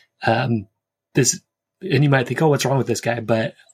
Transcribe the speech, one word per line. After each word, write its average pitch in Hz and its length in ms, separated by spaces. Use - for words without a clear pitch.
Um, 113 400
this, - 260
and 147 240
you 143 60
might 135 180
think, 127 140
"Oh, 160 60
what's 139 180
wrong 135 100
with 120 100
this 117 140
guy?" 120 200
But 110 340